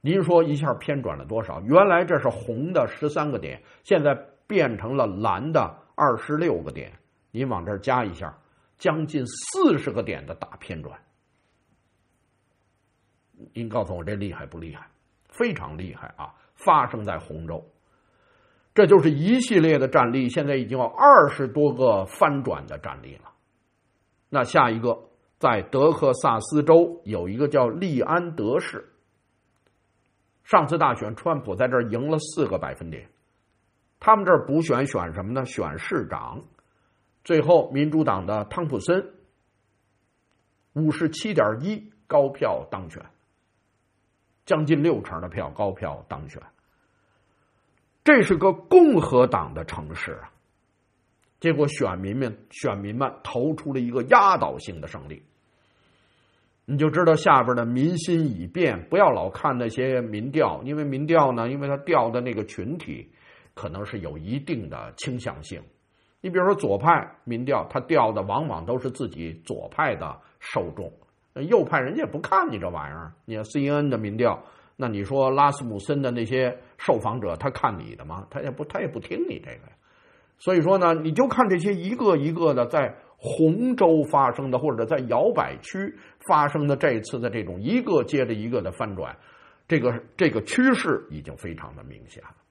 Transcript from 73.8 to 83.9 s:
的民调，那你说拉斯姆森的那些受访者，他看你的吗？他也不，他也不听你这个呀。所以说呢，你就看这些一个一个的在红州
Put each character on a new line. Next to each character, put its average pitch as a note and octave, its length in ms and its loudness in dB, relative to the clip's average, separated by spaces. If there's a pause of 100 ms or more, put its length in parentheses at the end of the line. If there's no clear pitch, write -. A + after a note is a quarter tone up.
的 B2 80 -2
民 G#2+ 180 -6
调， A2+ 260 0 (360)
那 B2+ 100 -6
你 G2+ 160 -6
说 C3 260 0
拉 C#3+ 220 4
斯 C#3 140 -8
姆 G#2+ 140 -8
森 C#3+ 220 -4
的 B2+ 100 -2
那 A#2+ 120 -4
些 B2+ 340 -2 (200)
受 C3 200 0
访 G#2+ 220 -4
者， F#2 160 -4
他 C3 140 -6
看 A2+ 280 -4
你 A1 160 -14
的 - 120 -18
吗？ E2+ 240 -14
他 - 100 -12
也 C#3+ 100 -8
不， - 140 -12
他 - 160 -8
也 F#3 80 -4
不 - 140 -10
听 - 260 -10
你 - 120 -10
这 - 80 -18
个 - 200 -20
呀。 - 60 -20 (640)
所 F#3 180 -2
以 E3+ 60 4
说 F#3 160 4
呢， E3+ 160 4
你 D#3+ 180 -2
就 B3 160 2
看 A#3 220 2
这 F3+ 100 2
些 G3 140 0
一 F#3 200 -4
个 A3+ 220 2
一 D3+ 160 0
个 E3 220 2
的 B2 140 2
在 C3 280 -2 (220)
红 G#3+ 580 0
州 E3 280 6